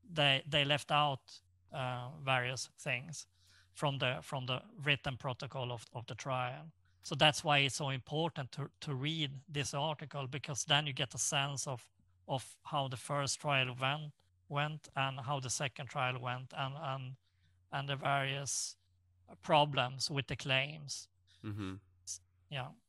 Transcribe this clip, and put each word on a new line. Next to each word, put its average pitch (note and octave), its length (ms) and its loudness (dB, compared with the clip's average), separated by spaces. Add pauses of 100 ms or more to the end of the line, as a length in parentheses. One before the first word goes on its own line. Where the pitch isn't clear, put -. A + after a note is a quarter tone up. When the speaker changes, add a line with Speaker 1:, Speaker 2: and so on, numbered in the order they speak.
(120)
Speaker 1:
they, C#3+ 360 6
they D3 160 4
left C#3+ 280 2
out, D3 280 4 (520)
uh, B2+ 360 -4 (160)
various B2+ 440 2 (120)
things C#3 460 -4 (480)
from C#3 240 0
the, B2+ 240 2
from B2+ 240 -6
the B2+ 140 0 (240)
written C#3 320 0
protocol B2+ 560 -4
of, A#2 120 -8 (100)
of A2+ 120 -8
the B2+ 80 -8
trial. B2+ 520 -4 (360)
So - 120 -6
that's D3+ 280 6
why D3 160 6
it's C#3 180 4
so C#3+ 120 -2
important C#3+ 640 -2
to, C#3+ 160 -6 (140)
to D3+ 120 -4
read D3 360 -2 (180)
this C#3+ 240 -2
article, D3 540 -2
because C#3 380 -6
then D3+ 220 4
you C#3+ 60 -2
get C3+ 220 -2
a A2 40 -8
sense C#3 480 0
of, C3 160 -6 (460)
of C3 160 0 (200)
how C#3 240 0
the B2+ 80 -6
first C#3+ 440 -2
trial C3 400 2
went, D3 320 0 (360)
went D3 480 -2
and C3+ 240 0
how C3+ 200 -2
the B2+ 80 -6
second C3+ 400 -4
trial B2+ 320 0
went, B2 360 -6
and, C3+ 260 -2
and, C3+ 300 -6 (600)
and C#3 160 -4
the C#3 80 0
various C#3 800 0 (680)
problems C#3 680 6
with C#3 160 0
the C#3+ 100 -2
claims. C#3+ 720 0 (380)
Speaker 2:
Mm-hmm. G#2 280 -4 (300)
Speaker 1:
S-, - 160 -8 (300)
yeah. C3 160 -4 (220)